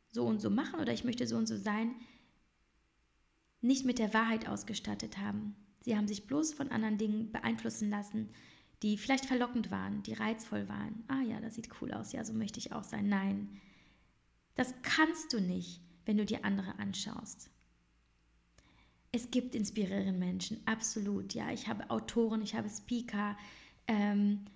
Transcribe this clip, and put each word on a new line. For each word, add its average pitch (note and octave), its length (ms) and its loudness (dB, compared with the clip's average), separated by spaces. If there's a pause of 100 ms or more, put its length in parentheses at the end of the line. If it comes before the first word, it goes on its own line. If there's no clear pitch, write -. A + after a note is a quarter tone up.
so A#3+ 160 0
und A3 160 2
so G#3+ 80 2
machen C#4 300 2
oder A#3+ 140 0
ich A3 100 -2
möchte A#3+ 240 0
so A3+ 100 0
und A3 100 2
so A3 100 -2
sein“, A3 380 0 (1700)
nicht C4+ 240 4
mit B3 140 2
der G#3+ 140 2
Wahrheit A3 340 4
ausgestattet G#3 720 -4
haben. G#3 360 -4 (260)
Sie A#3 140 0
haben G#3 120 2
sich G#3 180 -4
bloß D4+ 280 2
von C4+ 160 -4
anderen A3 280 2
Dingen A3 340 0
beeinflussen A3 580 0
lassen, G#3 400 -2 (520)
die G#3+ 160 2
vielleicht C4 280 2
verlockend B3 440 2
waren, G3 340 -2
die A3 100 -6
reizvoll A3 540 -2
waren. G#3+ 400 -6
„Ah C4+ 140 0
ja, A3 180 0
das A3 160 -6
sieht A3+ 140 -10 (120)
cool - 120 -4
aus, G#3+ 180 -6
ja, - 120 -4
so A3 100 -6
möchte A3 260 -2
ich - 140 -6
auch G3 100 -4
sein.“ G3+ 260 0
Nein, G3 520 0 (920)
das B3 260 2
kannst D#4+ 520 2
du A3 60 2
nicht, F3+ 420 -2 (240)
wenn G#3+ 120 4
du G#3+ 80 4
dir G#3+ 180 -2
andere G3 360 0
anschaust. - 720 -6 (1600)
Es A3+ 180 2
gibt B3 260 0
inspirierende G3 580 2
Menschen, F3+ 520 0
absolut. G3+ 680 0
Ja, - 180 -2
ich - 160 -4
habe G#3+ 220 -4
Autoren, A3 520 2
ich G#3 140 -4
habe G#3+ 140 -2
Speaker, G#3 680 -4 (500)
ähm, G#3 580 4 (100)